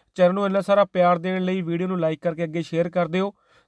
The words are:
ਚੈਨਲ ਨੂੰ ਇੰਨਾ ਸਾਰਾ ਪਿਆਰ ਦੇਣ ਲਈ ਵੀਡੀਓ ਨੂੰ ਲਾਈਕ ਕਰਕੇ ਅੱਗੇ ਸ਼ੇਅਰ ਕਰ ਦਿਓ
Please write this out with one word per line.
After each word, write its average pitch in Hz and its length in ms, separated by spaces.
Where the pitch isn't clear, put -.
ਚੈਨਲ 180 200
ਨੂੰ 202 120
ਇੰਨਾ 190 140
ਸਾਰਾ 202 240
ਪਿਆਰ 180 340
ਦੇਣ 185 240
ਲਈ 185 200
ਵੀਡੀਓ 170 240
ਨੂੰ 185 140
ਲਾਈਕ 160 220
ਕਰਕੇ 170 220
ਅੱਗੇ 160 180
ਸ਼ੇਅਰ 165 260
ਕਰ 175 200
ਦਿਓ 190 240